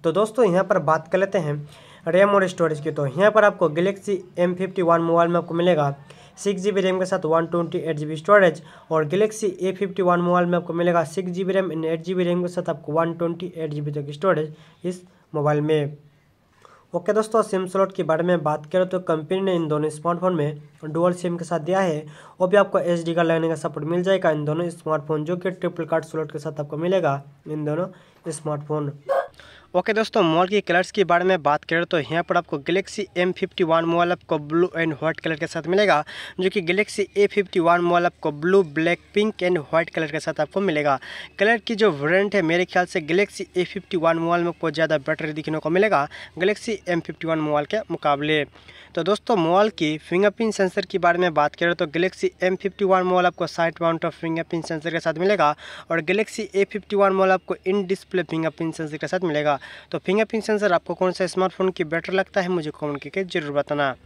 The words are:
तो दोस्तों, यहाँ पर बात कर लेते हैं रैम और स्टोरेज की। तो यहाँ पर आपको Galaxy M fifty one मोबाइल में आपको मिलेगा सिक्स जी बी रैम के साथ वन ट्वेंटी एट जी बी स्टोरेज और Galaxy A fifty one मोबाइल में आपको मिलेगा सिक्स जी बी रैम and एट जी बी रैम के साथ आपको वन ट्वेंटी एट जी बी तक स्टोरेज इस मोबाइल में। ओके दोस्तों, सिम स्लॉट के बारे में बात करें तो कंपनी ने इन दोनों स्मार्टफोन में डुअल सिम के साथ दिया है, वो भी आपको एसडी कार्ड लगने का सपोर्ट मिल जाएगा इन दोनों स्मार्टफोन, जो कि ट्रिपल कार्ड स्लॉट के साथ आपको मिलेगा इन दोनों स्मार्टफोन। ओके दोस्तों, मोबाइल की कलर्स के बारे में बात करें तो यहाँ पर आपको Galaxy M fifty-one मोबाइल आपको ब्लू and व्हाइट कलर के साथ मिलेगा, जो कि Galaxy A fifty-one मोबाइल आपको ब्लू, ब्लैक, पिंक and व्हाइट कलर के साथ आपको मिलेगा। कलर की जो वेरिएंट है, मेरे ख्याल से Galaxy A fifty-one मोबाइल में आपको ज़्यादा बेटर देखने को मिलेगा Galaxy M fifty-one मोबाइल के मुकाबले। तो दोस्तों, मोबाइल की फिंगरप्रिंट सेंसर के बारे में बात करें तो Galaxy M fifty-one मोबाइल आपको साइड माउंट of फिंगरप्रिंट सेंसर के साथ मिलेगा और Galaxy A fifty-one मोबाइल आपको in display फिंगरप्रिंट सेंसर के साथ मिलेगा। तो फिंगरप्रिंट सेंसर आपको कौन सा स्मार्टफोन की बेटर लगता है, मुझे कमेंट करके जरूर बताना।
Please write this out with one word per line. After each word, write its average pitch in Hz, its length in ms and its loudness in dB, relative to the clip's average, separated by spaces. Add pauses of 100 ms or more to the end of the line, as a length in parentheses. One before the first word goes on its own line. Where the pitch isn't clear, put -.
तो 165 80 2
दोस्तों, 214 320 2
यहाँ 185 200 4
पर 190 140 2
बात 156 340 0
कर 185 60 2
लेते 196 200 0
हैं 147 280 -4 (420)
रैम 190 220 6
और 196 180 4
स्टोरेज 160 320 -2
की। 156 100 -4
तो 147 160 -2
यहाँ 175 240 2
पर 208 140 6
आपको 202 260 4
Galaxy 190 480 -2 (220)
M 180 200 2
fifty 185 280 -2
one 170 120 6
मोबाइल 170 280 4
में 175 100 0
आपको 170 160 -4
मिलेगा 165 400 2 (440)
सिक्स 196 240 -4
जी 202 100 0
बी 190 80 0
रैम 185 180 2
के 185 80 0
साथ 185 180 -2
वन 165 220 2
ट्वेंटी 170 340 -2
एट 156 160 -4
जी 151 100 -6
बी 156 100 -6
स्टोरेज 185 440 6 (300)
और 156 180 2
Galaxy 214 400 0 (120)
A 185 160 0
fifty 190 320 -4
one 175 120 4
मोबाइल 175 260 2
में 175 120 0
आपको 170 140 -6
मिलेगा 170 320 2
सिक्स 180 260 -6
जी 180 140 -4
बी 185 80 -2
रैम 190 200 0
and 160 120 -4
एट 160 200 -2
जी 185 100 -4
बी 180 100 0
रैम 175 180 0
के 175 60 -2
साथ 180 220 -6
आपको 151 220 -6
वन 165 220 0
ट्वेंटी 170 420 -6
एट 160 140 -6
जी 147 100 -6
बी 147 120 -6
तक 147 200 -8
स्टोरेज 156 400 0 (320)
इस 180 180 -6 (320)
मोबाइल 147 260 2
में। 151 360 0 (1000)
ओके 175 180 -2
दोस्तों, 214 300 2
सिम 190 240 -2
स्लॉट 190 280 0
के 185 80 -4
बारे 160 220 0
में 175 180 2
बात 151 300 -2
करें 185 160 2
तो 185 120 -2
कंपनी 170 400 -2
ने 190 160 0
इन 170 120 0
दोनों 151 220 0
स्मार्टफोन 175 440 -2
में 151 260 -2 (240)
डुअल 165 300 0
सिम 175 240 -4
के 170 60 -8
साथ 170 160 -4
दिया 180 200 0
है, 156 240 -2 (360)
वो 185 60 2
भी 180 100 2
आपको 190 220 4
एसडी 170 360 -2
कार्ड 165 140 2
लगने 165 200 2
का 165 60 0
सपोर्ट 151 320 -6
मिल 175 160 -2
जाएगा 185 280 2
इन 151 140 -2
दोनों 160 260 -2
स्मार्टफोन, 151 540 -4
जो 175 120 -4
कि 180 140 -4
ट्रिपल 175 340 -6
कार्ड 160 200 -2
स्लॉट 160 280 -6
के 156 60 -8
साथ 147 220 -10
आपको 147 160 -8
मिलेगा 160 460 0 (260)
इन 151 160 -6
दोनों 151 220 -2 (440)
स्मार्टफोन। 151 600 -6 (840)
ओके 180 180 0
दोस्तों, 214 300 2
मोबाइल 170 260 4
की 202 120 2
कलर्स 175 300 0
के 196 140 2
बारे 175 200 4
में 185 180 2
बात 147 220 2
करें 170 200 0
तो 175 140 0
यहाँ 151 240 -2
पर 175 140 -2
आपको 170 240 -2
Galaxy 185 440 -4 (140)
M 180 200 2
fifty-one 165 460 0
मोबाइल 170 280 2
आपको 170 280 -2
ब्लू 160 260 0 (120)
and 165 140 0
व्हाइट 156 280 -4
कलर 160 160 -4
के 160 100 -6
साथ 156 200 -8
मिलेगा, 180 360 4 (380)
जो 185 100 2
कि 202 120 -2
Galaxy 190 420 -2 (120)
A 202 120 6
fifty-one 175 520 2
मोबाइल 175 260 2
आपको 165 280 -2
ब्लू, 180 280 4 (120)
ब्लैक, 165 260 0 (140)
पिंक 208 260 2
and 180 200 2
व्हाइट 165 300 0
कलर 156 220 -4
के 160 80 -4
साथ 156 200 -6
आपको 151 200 -2
मिलेगा। 147 380 0 (400)
कलर 220 200 4
की 233 160 -4
जो 208 180 4
वेरिएंट 170 420 2
है, 196 80 4
मेरे 170 220 2
ख्याल 180 220 0
से 185 160 -4
Galaxy 180 440 -2 (100)
A 180 100 0
fifty-one 165 500 0
मोबाइल 170 260 0
में 170 60 0
आपको 165 220 -4
ज़्यादा 156 300 0
बेटर 156 320 -4
देखने 156 260 -6
को 156 120 -4
मिलेगा 185 360 2 (320)
Galaxy 202 400 -2 (100)
M 170 220 -2
fifty-one 160 300 -4
मोबाइल 147 260 0
के 214 140 -2 (100)
मुकाबले। 151 540 0 (500)
तो 170 80 -2
दोस्तों, 208 340 0
मोबाइल 180 320 4 (100)
की 156 220 0
फिंगरप्रिंट 202 540 0
सेंसर 190 360 0
के 196 80 -2
बारे 175 200 4
में 180 160 2
बात 147 220 2
करें 175 180 2
तो 175 140 -2
Galaxy 180 420 -2 (140)
M 185 180 2
fifty-one 185 420 2
मोबाइल 180 220 4
आपको 175 200 0
साइड 165 360 -2
माउंट 165 240 0
of 160 80 -4
फिंगरप्रिंट 165 500 -4
सेंसर 160 260 -6
के 165 100 -4
साथ 160 180 -2
मिलेगा 170 360 2 (360)
और 165 120 0
Galaxy 202 520 -2
A 196 180 2
fifty-one 196 400 2
मोबाइल 190 200 4
आपको 185 240 -2 (100)
in 190 260 0
display 180 380 -4
फिंगरप्रिंट 160 440 -4
सेंसर 156 220 -8
के 156 100 -8
साथ 185 180 -2
मिलेगा। 147 340 0 (320)
तो 165 80 -6
फिंगरप्रिंट 208 460 0
सेंसर 208 280 0
आपको 190 220 0
कौन 185 180 0
सा 185 140 -2
स्मार्टफोन 185 440 0
की 180 140 -4
बेटर 165 280 -4
लगता 190 280 0
है, 175 80 -2
मुझे 165 220 -2 (100)
कमेंट 147 220 -6
करके 170 220 -6
जरूर 160 280 -4
बताना। 143 420 0 (120)